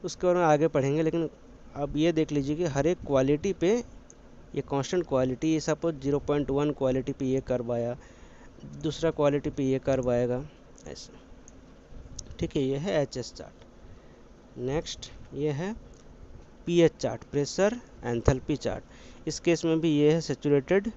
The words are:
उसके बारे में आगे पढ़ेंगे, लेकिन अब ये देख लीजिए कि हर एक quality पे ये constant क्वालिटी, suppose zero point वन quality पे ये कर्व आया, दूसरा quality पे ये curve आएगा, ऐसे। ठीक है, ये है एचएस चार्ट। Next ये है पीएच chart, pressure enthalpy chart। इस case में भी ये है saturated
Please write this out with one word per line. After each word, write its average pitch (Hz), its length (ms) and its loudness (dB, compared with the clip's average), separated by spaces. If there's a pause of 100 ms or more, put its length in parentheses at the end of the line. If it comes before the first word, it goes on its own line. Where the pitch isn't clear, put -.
उसके - 240 -2
बारे 180 120 6
में 175 60 4
आगे 151 240 6
पढ़ेंगे, 143 320 2
लेकिन 160 280 0 (460)
अब 143 220 -4
ये 160 160 4
देख 156 180 2
लीजिए 147 240 0
कि 175 100 -2
हर 143 220 0
एक 175 200 0
quality 143 480 2
पे 185 200 2 (800)
ये 143 80 -4
constant 143 440 -2
क्वालिटी, 131 540 0
suppose 156 400 -2
zero 139 200 0
point 147 300 0
वन 147 220 0
quality 131 400 -2
पे 139 120 -6
ये 131 180 0
कर्व 120 300 -2
आया, 120 240 -4 (800)
दूसरा 151 360 -2
quality 143 380 0
पे 143 140 -4
ये 131 180 0
curve 131 300 0
आएगा, 123 320 0 (440)
ऐसे। - 260 -16 (1300)
ठीक 170 160 -4
है, 156 80 0
ये 135 140 0
है 165 240 0
एचएस 131 320 -6
चार्ट। - 1300 -20
Next 139 500 -4 (260)
ये 147 160 0
है 180 240 -4 (920)
पीएच 170 260 6
chart, 120 300 -6
pressure 185 520 0 (280)
enthalpy 123 520 0
chart। - 720 -8
इस 156 120 -6
case 165 260 2
में 160 140 2
भी 165 100 0
ये 147 240 6
है 165 80 2
saturated 151 760 2